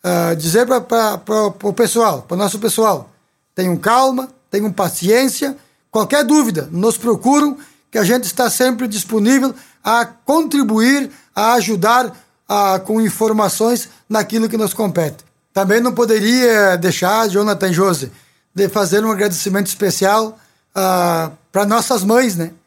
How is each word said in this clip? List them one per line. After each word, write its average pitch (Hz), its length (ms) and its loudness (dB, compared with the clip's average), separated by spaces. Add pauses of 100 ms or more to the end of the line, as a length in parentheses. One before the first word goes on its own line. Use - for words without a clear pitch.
ah, 170 300 0
dizer 165 300 0
pra, 247 160 0
pra, 226 380 -2
pra, 214 320 -2
pro 202 220 -6
pessoal, 208 500 0
pro - 140 -6
nosso 196 240 -4
pessoal, 208 500 0 (420)
tenham 180 240 -2
calma, 254 520 0 (200)
tenham 208 220 -2
paciência, 233 880 -2 (340)
qualquer 247 320 0
dúvida, 226 480 0
nos 208 260 0
procuram, 277 640 0 (300)
que 226 100 -4
a 208 60 2
gente 240 200 2
está 233 260 -2
sempre 254 360 0
disponível 220 680 0 (280)
a 233 220 2
contribuir, 269 1040 0 (240)
a 220 200 2
ajudar, 220 600 0 (340)
a, 202 300 0
com 214 220 -2
informações 220 880 0 (200)
naquilo 220 400 -2
que 226 80 -4
nos 214 180 -2
compete. 170 500 -4 (280)
Também 196 280 2
não 240 120 0
poderia 220 840 4
deixar, 185 520 0
Jonathan 196 400 0
e 180 40 0
Josi, 160 400 -2 (420)
de 190 140 -2
fazer 202 360 0
um 220 60 0
agradecimento 196 580 -2
especial, 208 720 -2 (360)
ah, 175 560 -2 (200)
pra 202 140 0
nossas 220 400 0
mães, 226 320 2
né? 165 140 -4 (160)